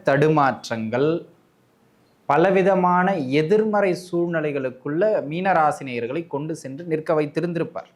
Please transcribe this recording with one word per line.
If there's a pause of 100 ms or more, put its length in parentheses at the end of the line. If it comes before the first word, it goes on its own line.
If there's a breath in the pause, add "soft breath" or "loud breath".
தடுமாற்றங்கள், (1160)
பலவிதமான (240)
எதிர்மறை (100)
சூழ்நிலைகளுக்குள்ள (280)
மீனராசி
நேயர்களை
கொண்டு
சென்று
நிற்க
வைத்திருந்திருப்பார்.